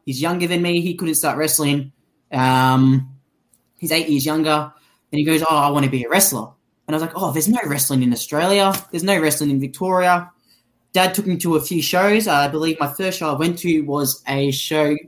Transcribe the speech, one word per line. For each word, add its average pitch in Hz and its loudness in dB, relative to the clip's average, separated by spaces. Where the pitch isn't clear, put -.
He's 131 -6
younger 175 0
than 175 0
me. 175 0
He 175 -4
couldn't 165 -4
start 143 -2
wrestling. 143 0
Um, 131 4
he's 160 -6
eight 160 0
years 143 0
younger. 156 0
And 147 -4
he 151 0
goes, 160 2
"Oh, 160 2
I 143 2
wanna 143 2
be 127 -2
a 117 -8
wrestler." 143 0
And 156 -2
I 156 -2
was - -2
like, 160 -6
"Oh, 180 -4
there's 151 0
no 240 2
wrestling 135 0
in 123 2
Australia. 190 0
There's 165 -4
no 190 2
wrestling 151 0
in 139 0
Victoria." 180 0
Dad 185 2
took 202 -2
me 175 -2
to 170 0
a 151 2
few 165 -4
shows. 208 2
Uh, 170 2
I 143 2
believe 156 -4
my 143 -4
first 185 -6
show 160 -4
I 143 -2
went 170 -2
to 160 0
was 143 -4
a 139 0
show 151 0